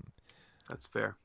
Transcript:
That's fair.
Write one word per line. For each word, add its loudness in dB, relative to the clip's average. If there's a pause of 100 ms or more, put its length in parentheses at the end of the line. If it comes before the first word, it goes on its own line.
(680)
That's -8
fair. 2